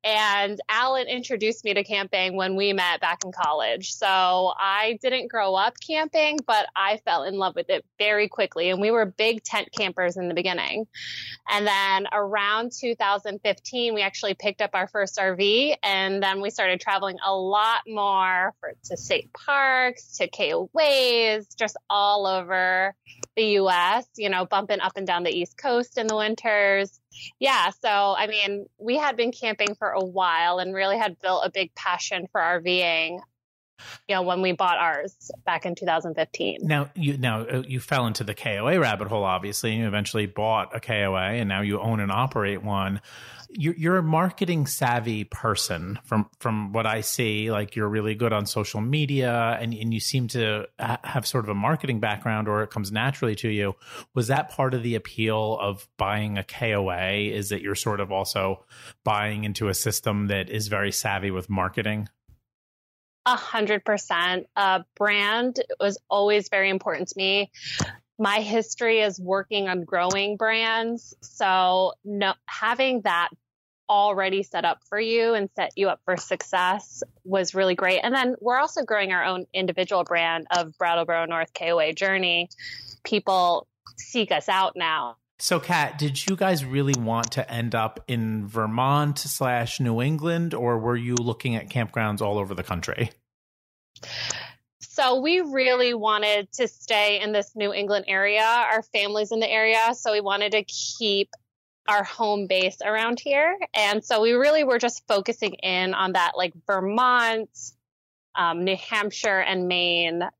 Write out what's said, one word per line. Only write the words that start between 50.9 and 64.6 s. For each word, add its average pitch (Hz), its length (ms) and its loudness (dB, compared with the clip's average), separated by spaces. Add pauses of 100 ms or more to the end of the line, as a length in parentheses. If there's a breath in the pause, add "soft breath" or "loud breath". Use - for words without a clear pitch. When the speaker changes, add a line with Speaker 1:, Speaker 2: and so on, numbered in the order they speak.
Speaker 2:
have - 240 -4
sort 123 160 -2
of 104 60 -6
a 101 60 -2
marketing 120 440 0
background, 107 480 0
or 107 160 2
it 104 60 -6
comes 101 240 -6
naturally 120 420 0
to 113 140 -2
you. 101 260 0 (400 loud breath)
Was 117 120 0
that 143 240 0
part 131 220 0
of 117 100 -2
the 117 120 -2
appeal 110 640 0
of 101 260 -4 (120)
buying 104 400 -2
a 95 60 -4
K 113 320 -2
O 98 140 0
A, 95 380 -2
is 104 220 -4
that 98 120 -4
you're 98 140 -4
sort 104 240 -2
of 98 120 -4
also 95 540 -2 (380 loud breath)
buying 107 400 -2
into 104 240 -2
a 95 60 0
system 104 540 -2
that 95 220 -2
is 104 200 -6
very 101 220 0
savvy 98 400 -2
with 92 180 -6
marketing? 107 580 -2 (1160)
Speaker 1:
A 247 100 4
hundred 214 480 -2
percent. 185 720 0
Uh, 190 240 4 (160)